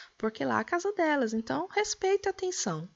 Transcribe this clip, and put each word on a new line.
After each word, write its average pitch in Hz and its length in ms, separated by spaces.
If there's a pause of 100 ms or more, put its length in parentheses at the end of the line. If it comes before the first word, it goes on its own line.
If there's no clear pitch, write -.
(160)
porque 220 280
lá 233 140
é - 20
a 220 40
casa 359 280
delas, 294 420
então 254 380
respeito 403 540
e 392 40
atenção, 202 640